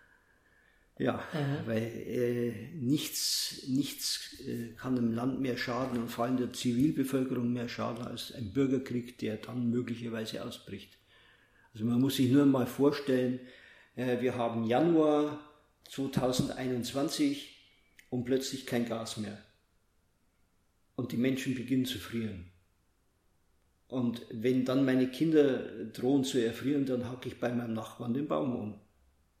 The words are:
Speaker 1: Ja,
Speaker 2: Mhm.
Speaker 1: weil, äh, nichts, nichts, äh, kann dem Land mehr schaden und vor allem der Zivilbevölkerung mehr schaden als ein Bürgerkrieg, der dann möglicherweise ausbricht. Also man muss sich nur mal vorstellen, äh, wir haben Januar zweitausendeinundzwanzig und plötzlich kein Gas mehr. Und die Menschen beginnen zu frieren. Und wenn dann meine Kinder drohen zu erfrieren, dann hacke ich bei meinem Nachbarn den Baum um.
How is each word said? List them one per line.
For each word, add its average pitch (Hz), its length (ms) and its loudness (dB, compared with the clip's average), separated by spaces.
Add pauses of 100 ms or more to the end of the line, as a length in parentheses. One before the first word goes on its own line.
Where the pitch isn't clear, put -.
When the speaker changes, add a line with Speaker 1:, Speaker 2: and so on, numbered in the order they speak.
(960)
Speaker 1:
Ja, 131 240 0 (120)
Speaker 2:
Mhm. 143 340 -2
Speaker 1:
weil, 110 160 0
äh, 120 720 -2 (200)
nichts, - 960 -2
nichts, - 800 -4
äh, 117 300 -6
kann 131 180 -2
dem 117 180 2
Land 123 280 -2
mehr 127 160 0
schaden 123 440 -2
und 117 60 -4
vor 120 160 -4
allem 127 140 2
der 123 160 0
Zivilbevölkerung 127 960 0
mehr 120 160 -2
schaden 117 400 -6
als 117 260 -10
ein 101 200 -8
Bürgerkrieg, 127 680 0
der 110 160 -4
dann 120 340 -2
möglicherweise 113 760 -2
ausbricht. - 540 -12 (760)
Also 110 120 -4
man 120 140 2
muss 135 160 4
sich 123 160 4
nur 143 140 8
mal 131 200 6
vorstellen, 127 760 2 (560)
äh, 127 240 0
wir 123 140 0
haben 117 280 0
Januar 151 720 4 (520)
zweitausendeinundzwanzig 135 1700 0 (520)
und 123 140 -2
plötzlich 131 420 -2
kein 120 220 0
Gas 113 300 -6
mehr. 104 200 -6 (1600)
Und 123 160 -4
die 123 60 -4
Menschen 131 360 2
beginnen 123 320 0
zu 107 140 -4
frieren. 104 500 -6 (1400)
Und 120 440 -2
wenn 127 340 2
dann 131 180 4
meine 127 280 4
Kinder 147 480 6 (340)
drohen 131 300 2
zu 127 200 2
erfrieren, 131 440 0
dann 123 200 -2
hacke 127 220 -8
ich - 100 -10
bei 120 140 0
meinem 120 200 -2
Nachbarn 117 420 -4
den 143 120 -2
Baum 151 280 0
um. 104 260 -6 (600)